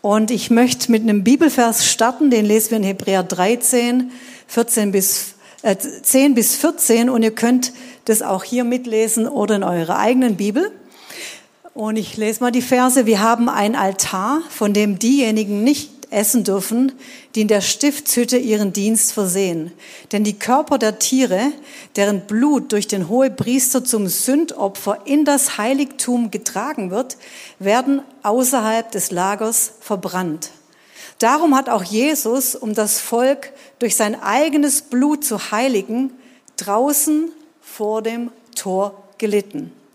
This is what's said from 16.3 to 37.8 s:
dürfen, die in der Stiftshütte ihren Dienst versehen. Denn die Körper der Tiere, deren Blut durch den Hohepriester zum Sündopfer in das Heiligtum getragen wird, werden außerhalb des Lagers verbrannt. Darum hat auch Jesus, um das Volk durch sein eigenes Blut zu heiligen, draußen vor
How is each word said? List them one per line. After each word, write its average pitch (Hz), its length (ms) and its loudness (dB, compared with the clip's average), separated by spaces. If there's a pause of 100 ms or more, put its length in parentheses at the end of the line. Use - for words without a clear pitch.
dürfen, 220 480 0 (420)
die 220 60 0
in 214 80 2
der 208 120 4
Stiftshütte 254 760 0
ihren 214 360 0
Dienst 214 380 0
versehen. 175 640 -2 (400)
Denn 208 100 0
die 208 160 -2
Körper 285 400 2
der 220 220 0
Tiere, 254 500 2 (460)
deren 202 240 2
Blut 233 500 0
durch 208 160 0
den 185 220 -4
Hohepriester 254 760 0
zum 214 220 0
Sündopfer 208 1000 -2
in 294 180 2
das 285 340 0
Heiligtum 247 720 -2
getragen 208 640 -6
wird, 254 240 -6 (420)
werden 254 420 2 (220)
außerhalb 226 680 0
des - 180 -4
Lagers 202 680 -2
verbrannt. 180 680 -6 (680)
Darum 277 380 4
hat 262 120 0
auch 220 140 0
Jesus, 254 720 -2
um 214 200 -6
das 214 260 -2
Volk 262 500 -2 (300)
durch 233 160 -2
sein 214 260 0
eigenes 285 600 0
Blut 285 420 0
zu - 260 -6
heiligen, 240 600 -2 (460)
draußen 294 760 0 (280)
vor 214 420 -6